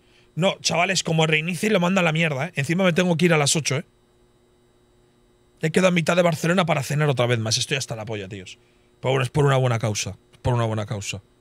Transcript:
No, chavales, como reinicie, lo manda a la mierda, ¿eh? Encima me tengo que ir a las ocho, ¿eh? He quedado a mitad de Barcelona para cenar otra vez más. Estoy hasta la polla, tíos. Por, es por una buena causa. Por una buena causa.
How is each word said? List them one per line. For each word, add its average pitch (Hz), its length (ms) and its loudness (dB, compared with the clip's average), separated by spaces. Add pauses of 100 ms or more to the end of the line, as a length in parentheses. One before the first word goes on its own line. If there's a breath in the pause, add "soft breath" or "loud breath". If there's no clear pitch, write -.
(360 soft breath)
No, 175 240 0
chavales, 175 420 0
como 160 240 2
reinicie, 160 440 0
lo 196 100 4
manda 180 200 2
a 175 40 2
la 160 80 2
mierda, 156 340 0
¿eh? 185 80 -14
Encima 165 300 0
me 175 80 4
tengo 180 240 2
que 175 100 2
ir 165 80 4
a - 20 4
las 147 200 2
ocho, 135 200 -2
¿eh? 160 100 -6 (1700)
He 160 120 -2
quedado 185 160 4
a 180 40 4
mitad 175 220 2
de 180 80 4
Barcelona 170 440 2
para 151 180 0
cenar 147 240 0
otra 123 180 2
vez 120 140 0
más. 110 180 -2
Estoy 135 180 -4
hasta 123 200 -8
la 107 80 -10
polla, 104 240 -8
tíos. 95 300 -16 (420 soft breath)
Por, 131 220 0
es 127 80 -2
por 147 140 2
una 139 120 4
buena 123 240 0
causa. 104 360 -4 (240)
Por 127 140 -2
una 117 100 0
buena 110 220 -4
causa. 101 340 -8 (200)